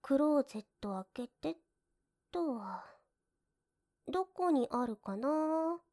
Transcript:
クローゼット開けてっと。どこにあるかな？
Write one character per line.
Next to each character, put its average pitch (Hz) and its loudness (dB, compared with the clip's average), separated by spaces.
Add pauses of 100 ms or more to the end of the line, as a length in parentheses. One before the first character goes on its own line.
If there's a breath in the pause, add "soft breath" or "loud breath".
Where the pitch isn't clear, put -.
ク 269 2
ロ 294 6
ー 254 2
ゼ - -8
ッ - -16 (140)
ト 202 -6 (220)
開 247 -8
け - -6
て - -
っ 330 -8 (720)
と。 294 -2 (1500 loud breath)
ど 370 0
こ 359 0
に 262 4
あ 247 0
る 226 -4
か 196 -8
な？ 311 0 (120)